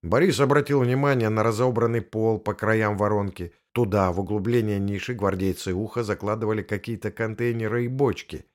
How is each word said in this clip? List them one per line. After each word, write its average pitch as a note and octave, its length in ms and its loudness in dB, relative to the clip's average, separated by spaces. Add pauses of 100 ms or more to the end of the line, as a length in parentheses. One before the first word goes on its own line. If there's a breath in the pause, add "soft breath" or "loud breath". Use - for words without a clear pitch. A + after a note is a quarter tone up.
Борис C#3 360 2
обратил C#3+ 420 4
внимание B2+ 480 2
на A2 140 2
разобранный A#2 580 2
пол A2 380 0
по G#2 140 -4
краям G#2+ 440 0
воронки. G2+ 560 -2 (180 soft breath)
Туда, G2 400 2
в F2 80 -2
углубление G#2 600 0
ниши, G2+ 340 -4
гвардейцы F#2+ 600 -2
Уха G#2+ 300 -4
закладывали G#2+ 580 -2
какие-то G#2 500 -6
контейнеры A#2 760 -2
и - 20 -4
бочки. C3 680 -2